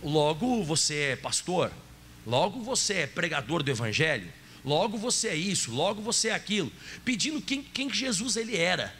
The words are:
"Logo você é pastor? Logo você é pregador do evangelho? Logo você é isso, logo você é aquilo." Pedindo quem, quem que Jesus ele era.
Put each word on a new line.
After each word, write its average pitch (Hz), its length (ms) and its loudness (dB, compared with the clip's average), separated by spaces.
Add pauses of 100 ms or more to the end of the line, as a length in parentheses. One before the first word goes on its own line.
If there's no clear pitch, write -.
"Logo 156 600 2
você 151 320 0
é 143 200 2
pastor? 135 560 0 (540)
Logo 170 360 2
você 226 320 0
é 165 140 0
pregador 156 540 0
do 139 80 0
evangelho? 117 600 2 (340)
Logo 180 300 2
você 226 320 0
é 190 80 0
isso, 165 360 0
logo 190 300 0
você 220 280 0
é 214 40 0
aquilo." 185 380 0 (340)
Pedindo 254 340 0
quem, 277 220 -4
quem 269 260 -6
que 208 100 -4
Jesus 233 380 0
ele 226 220 -2
era. 165 420 0